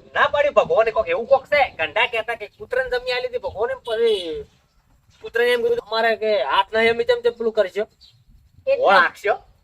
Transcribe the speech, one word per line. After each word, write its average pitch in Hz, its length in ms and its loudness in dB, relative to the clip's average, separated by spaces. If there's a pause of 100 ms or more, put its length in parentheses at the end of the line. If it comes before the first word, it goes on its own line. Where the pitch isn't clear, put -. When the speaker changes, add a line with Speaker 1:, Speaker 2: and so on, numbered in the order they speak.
(160)
Speaker 1:
ના - 120 2
પાડી 196 220 0
ભગવાને 202 420 2
કોક 214 160 -2
એવું 185 200 -4
કોક 262 180 4
છે. 285 320 0
ગંડા 165 280 -2
કહેતા 233 300 -6
કે 208 120 -14
કૂતરાને 494 420 -6
જમી 494 220 -4
આ 494 80 -2
લીધી 494 180 -6
ભગવાને, 233 380 -6
પછી 214 680 -2 (760)
કૂતરાને 240 300 -2
એમ 240 100 0
કીધું, 233 160 0
"અમારે 226 380 0
કે 208 280 0
હાથ 165 300 0
નહીં, 226 160 2
અમે 233 140 0
ચમ 240 180 2
ચમ 240 100 0
પેલું 226 220 -4
કરશો? 196 280 -2 (840)
Speaker 2:
એટલે - 120 2
Speaker 1:
ઓળ 185 140 4
હાંકશો?" 185 460 2 (240)